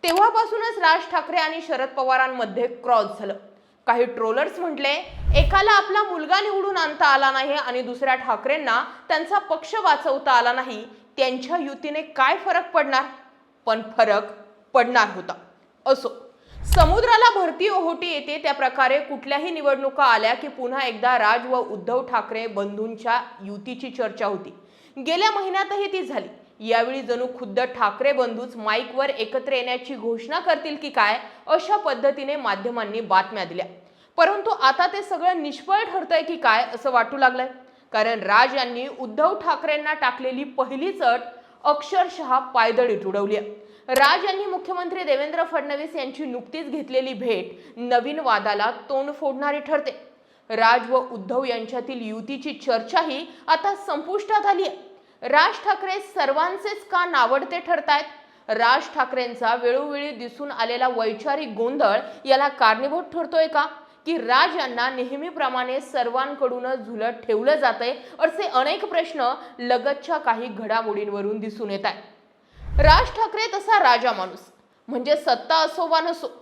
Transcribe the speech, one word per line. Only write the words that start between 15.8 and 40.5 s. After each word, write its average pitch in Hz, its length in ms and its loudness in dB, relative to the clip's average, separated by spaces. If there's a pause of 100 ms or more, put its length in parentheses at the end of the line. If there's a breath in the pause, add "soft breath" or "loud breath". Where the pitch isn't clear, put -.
असो, 262 240 2 (540 soft breath)
समुद्राला 453 760 6
भरती 349 300 0
ओहोटी 349 380 -2
येते 294 360 -4
त्या 285 100 0
प्रकारे 262 460 2
कुठल्याही 285 520 -4
निवडणुका 277 520 0
आल्या 226 300 4
की 294 140 -6
पुन्हा 262 320 -6
एकदा 247 400 0
राज 233 260 2
व 254 120 0
उद्धव 240 500 -4
ठाकरे 226 400 -4
बंधूंच्या 220 760 -4 (220)
युतीची 220 460 -12
चर्चा 214 360 -4
होती. 202 280 -6 (500 soft breath)
गेल्या 359 280 0
महिन्यातही 392 640 -4
ती 370 100 -4
झाली. 254 240 -8 (400 soft breath)
यावेळी 233 340 0
जणू 240 240 -4 (140)
खुद्द 208 200 -4
ठाकरे 247 520 0
बंधूच 247 440 -2
माईकवर 247 540 -2
एकत्र 254 420 -4
येण्याची 247 440 -2
घोषणा 233 440 -4
करतील 311 360 0
की 294 140 -8
काय, 240 300 2 (280 loud breath)
अशा 359 300 2
पद्धतीने 277 580 -2
माध्यमांनी 226 640 -4
बातम्या 190 440 0
दिल्या. 170 200 -8 (520 soft breath)
परंतु 392 320 4
आता 269 380 4
ते 392 140 -4
सगळं 349 420 0
निष्फळ 381 400 -2
ठरतंय 339 380 0
की 320 160 -6
काय 247 360 4
असं 240 180 -2
वाटू 247 260 2
लागलंय, 254 300 2 (440 soft breath)
कारण 220 280 0
राज 220 360 4
यांनी 247 320 -4 (120)
उद्धव 294 400 0
ठाकरेंना 302 540 -2
टाकलेली 262 500 -2
पहिलीच 269 580 -4